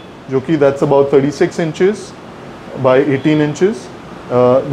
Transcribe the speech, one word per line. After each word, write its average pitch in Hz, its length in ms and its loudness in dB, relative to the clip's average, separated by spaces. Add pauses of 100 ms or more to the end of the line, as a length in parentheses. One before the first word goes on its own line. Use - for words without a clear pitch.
(300)
जो 131 100 -2
कि 160 160 -2
that's 139 260 2
about 139 320 2
thirty-six 143 360 2
inches 185 460 -2 (880)
by 127 120 4
eighteen 147 560 0
inches। 196 220 0 (580)
Uh, 123 280 4 (120)